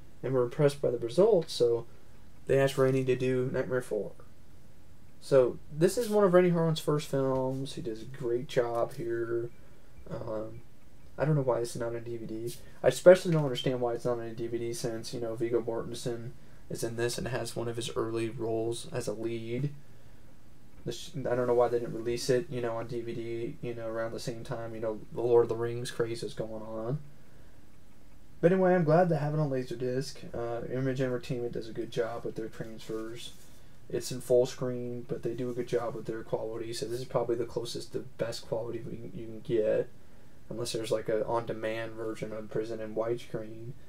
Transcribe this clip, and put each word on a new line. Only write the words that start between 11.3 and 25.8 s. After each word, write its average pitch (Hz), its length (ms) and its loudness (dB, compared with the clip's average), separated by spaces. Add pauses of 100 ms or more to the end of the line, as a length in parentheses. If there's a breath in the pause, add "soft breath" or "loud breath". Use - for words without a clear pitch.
know 147 80 4
why 120 180 2
this 120 160 -2
is 127 60 -4
not 117 140 -2
on 117 80 -6
D 117 140 -6
V 113 100 -8
D. 113 260 -4 (300 loud breath)
I - 60 6
especially 180 420 10
don't 156 120 4
understand 127 380 0
why 120 120 2
it's 120 120 -4
not 123 140 0
on 117 60 -6
a 117 100 -6
D 117 100 -4
V 117 140 -2
D 117 120 -4
since, 117 440 -4
you 123 40 -6
know, 113 140 -2
Viggo 117 300 2
Mortensen 117 680 -4 (400 loud breath)
is - 140 -6
in 117 120 -4
this 120 220 0
and - 100 -2
has 117 280 -4
one 117 120 -2
of 117 80 -4
his 120 200 -4
early 113 340 0
roles 113 600 -2
as 123 160 -4
a 107 60 0
lead. 117 580 -4 (1120 soft breath)
The 120 60 -4
sh-, - 240 -8
I 123 200 -2
don't 123 120 2
know 120 80 6
why 120 140 8
they 117 100 2
didn't 117 160 -4
release 120 340 -2
it, 123 220 4
you 127 100 -4
know, 117 160 -2
on 113 80 -4
D 120 160 -4
V 117 140 -6
D, 117 480 -6
you 120 100 -4
know, 117 140 -6
around 113 240 -4
the 113 80 -6
same 117 240 -6
time, 113 320 -6
you 110 60 -8
know, 110 180 -2 (120)
the - 100 -4
Lord 117 240 8
of 113 40 0
the 113 60 -2
Rings 120 340 -2